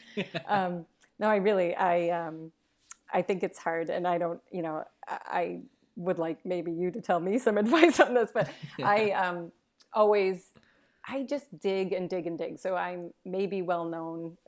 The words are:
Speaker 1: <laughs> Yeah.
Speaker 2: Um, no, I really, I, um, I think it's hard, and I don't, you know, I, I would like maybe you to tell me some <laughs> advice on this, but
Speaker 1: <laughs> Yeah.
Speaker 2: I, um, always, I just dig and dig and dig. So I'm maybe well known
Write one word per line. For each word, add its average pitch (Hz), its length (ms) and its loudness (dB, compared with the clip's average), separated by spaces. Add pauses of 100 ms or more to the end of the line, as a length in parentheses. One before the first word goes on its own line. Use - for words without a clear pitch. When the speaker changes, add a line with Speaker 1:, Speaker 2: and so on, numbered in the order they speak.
Speaker 1:
<laughs> - 140 -20
Yeah. 190 100 -4 (220)
Speaker 2:
Um, 180 400 0 (320)
no, 214 100 2
I 214 80 6
really, 190 400 2
I, 175 320 2
um, 165 420 -4 (640)
I 185 80 2
think 180 220 0
it's - 160 -4
hard, 165 320 -2
and 175 180 0
I 175 80 2
don't, 170 240 -2 (100)
you 180 120 -4
know, 156 220 -4 (220)
I, - 200 -8
I 180 340 -2 (360)
would 175 220 -2
like 165 280 -4
maybe 175 260 -2
you 175 180 -2
to 220 120 -6
tell 175 180 2
me 190 180 0
some 214 200 2
<laughs> 214 60 4
advice 311 360 6
on 247 140 6
this, 233 180 2
but 190 160 0 (160)
Speaker 1:
<laughs> - 140 -12
Yeah. 127 100 2
Speaker 2:
I, 208 220 4
um, 175 420 -2 (400)
always, 202 540 4 (600)
I 269 180 -4
just 277 360 -6
dig 190 320 0
and 180 160 -2
dig 180 180 -4
and 170 120 -4
dig. 160 200 -6
So 185 160 -4
I'm 180 380 -4 (120)
maybe 190 360 -2
well 170 240 0
known 165 640 -8